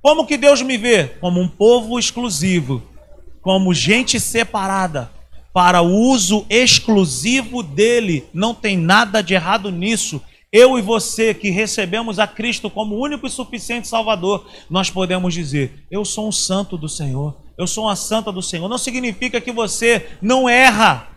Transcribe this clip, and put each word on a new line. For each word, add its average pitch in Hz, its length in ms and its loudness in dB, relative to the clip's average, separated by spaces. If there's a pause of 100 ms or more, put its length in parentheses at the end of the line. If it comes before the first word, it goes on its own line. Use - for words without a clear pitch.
Como 302 240 4
que 294 100 -2
Deus 269 240 4
me 262 160 -2
vê? 214 280 2 (160)
Como 180 200 0
um 180 80 0
povo 233 500 2
exclusivo, 175 840 -2 (580)
como 190 320 2
gente 202 480 0
separada, 190 880 -4 (440)
para 180 260 6
o 175 100 4
uso 214 600 2
exclusivo 220 1120 2
dele. 190 720 0
Não 208 180 -2
tem 202 240 -4
nada 202 460 2
de 175 100 -4
errado 190 380 -2
nisso. 180 500 -4 (300)
Eu 254 280 6
e 226 40 0
você 220 520 -2
que 208 160 -4
recebemos 214 680 -4
a 208 80 2
Cristo 214 440 -6
como 208 280 -6
único 269 280 -6
e 254 40 -6
suficiente 233 560 -8
Salvador, 208 640 -2 (220)
nós 185 180 0
podemos 180 460 -2
dizer, 143 560 -4
"Eu 202 140 -6
sou 214 240 -6
um 208 40 -4
santo 190 460 -4
do 156 100 -8
Senhor, 143 480 -6 (220)
eu 180 80 -2
sou 214 180 -6
uma 202 120 0
santa 220 360 -4
do 185 80 -8
Senhor." 175 260 -8
Não 233 120 -6
significa 247 640 -6
que 247 100 -8
você 226 560 -2 (140)
não 254 260 2
erra 226 580 4 (100)